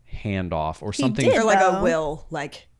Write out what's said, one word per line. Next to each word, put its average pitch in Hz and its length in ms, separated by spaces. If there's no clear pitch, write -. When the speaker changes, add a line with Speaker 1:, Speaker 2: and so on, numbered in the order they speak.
Speaker 1:
handoff 85 580
or 104 100
Speaker 2:
He 285 100
Speaker 1:
something. - 260
Speaker 2:
did, - 100
Speaker 3:
Or, 226 60
like, 208 160
a 185 120
Speaker 2:
though. 190 100
Speaker 3:
will, 160 480
like 151 380